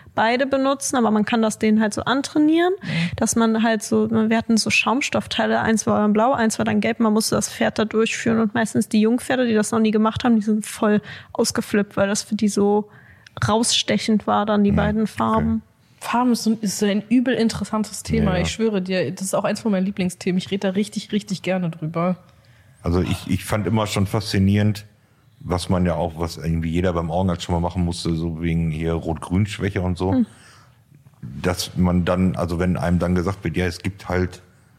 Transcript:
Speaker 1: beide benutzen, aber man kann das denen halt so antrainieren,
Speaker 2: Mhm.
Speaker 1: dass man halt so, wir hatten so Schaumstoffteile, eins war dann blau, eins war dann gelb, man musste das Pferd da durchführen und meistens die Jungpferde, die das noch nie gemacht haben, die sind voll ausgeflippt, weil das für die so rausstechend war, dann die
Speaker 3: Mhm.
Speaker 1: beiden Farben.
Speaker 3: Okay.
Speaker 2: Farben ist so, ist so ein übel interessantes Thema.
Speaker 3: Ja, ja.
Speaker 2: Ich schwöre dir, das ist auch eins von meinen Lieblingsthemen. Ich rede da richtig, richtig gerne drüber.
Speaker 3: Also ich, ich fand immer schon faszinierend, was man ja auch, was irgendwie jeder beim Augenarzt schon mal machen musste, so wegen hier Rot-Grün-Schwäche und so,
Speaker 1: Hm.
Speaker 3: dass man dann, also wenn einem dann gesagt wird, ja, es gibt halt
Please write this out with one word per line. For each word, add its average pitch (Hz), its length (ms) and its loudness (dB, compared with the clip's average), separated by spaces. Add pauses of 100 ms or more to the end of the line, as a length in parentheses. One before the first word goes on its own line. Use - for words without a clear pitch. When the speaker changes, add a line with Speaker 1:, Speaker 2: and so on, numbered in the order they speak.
(160)
Speaker 1:
beide 240 300 2
benutzen, 269 500 0
aber 226 160 2
man 214 140 2
kann 226 160 0
das 220 180 0
denen 220 220 4
halt 208 120 0
so - 100 -4
antrainieren, 311 800 2
Speaker 2:
Mhm. 165 360 -2
Speaker 1:
dass 226 180 0
man 226 280 2
halt 226 200 0
so, 220 260 0
wir 226 280 2
hatten 226 200 2
so 214 120 0
Schaumstoffteile, 220 920 0
eins 220 240 2
war 208 140 2
dann 208 140 4
blau, 220 180 4
eins 226 260 0
war 233 80 -2
dann 214 160 2
gelb, 226 200 -2
man 220 120 2
musste 214 220 2
das 208 140 0
Pferd - 300 -2
da 214 60 2
durchführen 220 540 0
und 220 140 0
meistens 226 340 0
die 214 140 2
Jungpferde, 247 440 2
die 233 80 2
das 214 180 2
noch 226 80 0
nie 220 120 4
gemacht 214 320 0
haben, 240 140 4
die 208 40 2
sind 214 240 0
voll 208 360 0 (320)
ausgeflippt, 220 640 -2
weil 196 100 2
das 208 160 -2
für - 120 -6
die 214 120 0
so 202 420 2 (580)
rausstechend 214 800 0
war, 208 180 2
dann 208 180 2
die 202 80 4
Speaker 3:
Mhm. 202 60 2
Speaker 1:
beiden 208 300 0
Farben. 226 480 0
Speaker 3:
Okay. 220 60 -2 (500)
Speaker 2:
Farben 247 220 2
ist 220 100 -2
so, 220 180 2
ist 190 180 -4
so 208 60 2
ein 202 240 0
übel 247 240 4
interessantes - 680 -2
Thema. 190 280 0
Speaker 3:
Ja, 180 60 2
ja. 170 60 0
Speaker 2:
Ich 165 80 -2
schwöre 220 300 0
dir, 180 300 -2
das 190 140 -8
ist - 80 -6
auch 196 100 0
eins 208 180 -2
von 226 100 0
meinen 190 140 2
Lieblingsthemen. 185 520 -2
Ich - 140 -4
rede 196 160 -2
da - 20 2
richtig, 208 420 -4
richtig 202 300 -4
gerne 180 300 -2
drüber. 170 460 -2 (680)
Speaker 3:
Also 87 180 2
ich, - 260 -2
ich - 160 -2
fand 107 220 -2
immer 107 220 0
schon 101 180 0
faszinierend, 104 800 0 (540)
was 87 280 -4
man 90 180 2
ja 85 100 0
auch, 82 240 -2
was 82 180 -4
irgendwie 82 320 -2
jeder 87 240 0
beim 85 160 -2
Augenarzt 87 340 -2
schon 90 120 -4
mal 85 60 0
machen 87 220 -2
musste, 85 320 -2
so 82 260 -4
wegen 82 280 0
hier 80 240 -2
Rot-Grün-Schwäche 95 880 -2
und 90 160 -2
so, 92 160 0
Speaker 1:
Hm. 254 120 2 (1160)
Speaker 3:
dass - 340 -4
man 90 300 2
dann, 90 300 2
also 85 240 -4
wenn 90 180 0
einem 87 220 0
dann 87 160 0
gesagt 90 280 -2
wird, 82 140 -4
ja, 92 80 0
es 87 140 -4
gibt - 280 -10
halt 90 340 -2 (380)